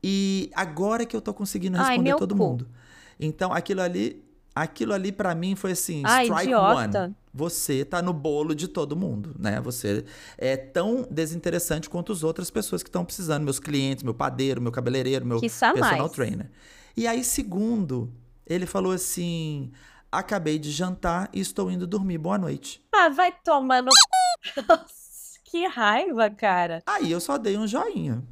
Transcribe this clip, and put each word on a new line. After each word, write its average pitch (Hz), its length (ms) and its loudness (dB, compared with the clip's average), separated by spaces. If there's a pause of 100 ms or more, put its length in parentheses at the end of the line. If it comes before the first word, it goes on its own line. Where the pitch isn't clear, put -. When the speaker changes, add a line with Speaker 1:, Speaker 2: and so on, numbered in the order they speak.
Speaker 1:
e 196 520 2
agora 196 500 0
que 233 100 -8
eu 208 60 -2
tô 208 120 -6
conseguindo 190 440 -4
Speaker 2:
Ai, 262 100 4
Speaker 1:
responder 254 220 4
Speaker 2:
meu 277 80 4
Speaker 1:
todo 196 180 0
Speaker 2:
cu. 190 80 4
Speaker 1:
mundo." 123 240 0 (520)
Então, 156 320 -2
aquilo 185 300 0
ali, 180 420 -2 (320)
aquilo 202 380 -2
ali 196 180 -2
pra 190 240 -2
mim 185 200 0
foi 190 160 -4
assim, 165 340 -2
Speaker 2:
Ai, 247 200 6
Speaker 1:
strike 175 240 2
Speaker 2:
idiota. 202 560 4
Speaker 1:
one. 196 100 -8 (180)
Você 139 500 -2
tá 175 180 -2
no 180 120 0
bolo 151 420 0
de 160 120 -4
todo 151 280 -4
mundo, 120 420 -4
né? 104 220 -2
Você 120 460 -4 (320)
é 135 180 0
tão 202 560 -2
desinteressante 160 760 -2
quanto 175 240 -4
as 160 100 -4
outras 170 260 -2
pessoas 196 320 -4
que - 80 -14
tão 180 140 -2
precisando, 156 400 -4
meus 139 160 0
clientes, 135 460 0
meu 113 80 -2
padeiro, 131 480 0
meu 120 100 0
cabeleireiro, 127 540 0
meu 117 160 0
Speaker 2:
Quiçá 233 320 2
Speaker 1:
personal 165 340 2
Speaker 2:
mais. - 60 -4
Speaker 1:
trainer. - 360 -4 (460)
E 233 100 -2
aí, 240 200 0
segundo, 190 880 -2 (340)
ele 180 180 0
falou 185 280 0
assim, 165 760 -4 (400)
"Acabei 160 480 0
de 151 140 -4
jantar 180 640 -2
e 196 80 -2
estou 185 280 -2
indo 180 160 -2
dormir, 190 340 -2
boa 180 180 0
noite." 147 440 -6 (120)
Speaker 2:
Ah, 359 160 8
vai 349 240 4 (100)
tomar 262 400 4
no 254 80 2
<laughs> - 760 4
Nossa, - 760 0
que 339 240 -2
raiva, 226 640 2
cara. 180 560 0
Speaker 1:
Aí 320 260 0
eu 170 80 0
só 277 180 -2
dei 208 200 0
um 220 100 -2
joinha 202 640 -2